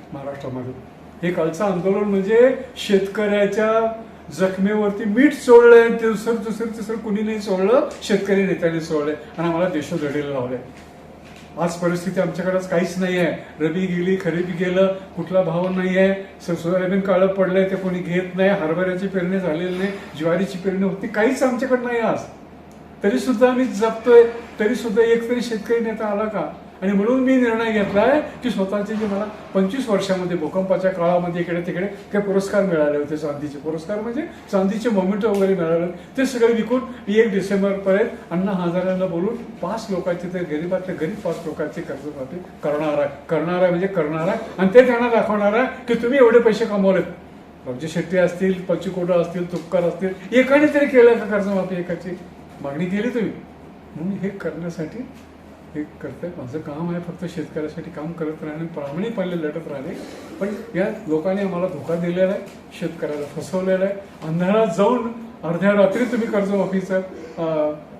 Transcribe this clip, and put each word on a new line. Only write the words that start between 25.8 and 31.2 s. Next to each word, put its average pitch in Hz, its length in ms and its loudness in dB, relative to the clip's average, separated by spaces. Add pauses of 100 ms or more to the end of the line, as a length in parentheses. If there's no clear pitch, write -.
नेता 220 260 -4
आला 208 180 -2
का? 196 280 -4 (300)
आणि 196 100 0
म्हणून 226 280 4
मी 262 160 4
निर्णय 226 360 2
घेतलाय 214 480 4 (220)
की 240 80 -2
स्वतःचे 196 440 -2
जे 214 120 -2
मला 196 180 -2 (300)
पंचवीस 208 340 0
वर्षामध्ये 185 480 0
भूकंपाच्या 185 540 0
काळामध्ये 175 500 0